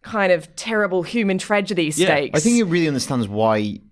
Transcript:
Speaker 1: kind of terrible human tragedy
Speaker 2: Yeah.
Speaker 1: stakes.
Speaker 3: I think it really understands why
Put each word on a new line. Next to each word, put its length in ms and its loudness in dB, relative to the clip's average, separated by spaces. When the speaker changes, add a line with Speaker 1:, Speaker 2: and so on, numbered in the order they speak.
Speaker 1:
kind 280 0
of 240 0
terrible 480 -2
human 340 -2
tragedy 460 -2
Speaker 2:
Yeah. 120 2
Speaker 1:
stakes. 320 0
Speaker 3:
I 20 2
think 160 4
it 60 4
really 240 2
understands 400 -2
why 520 0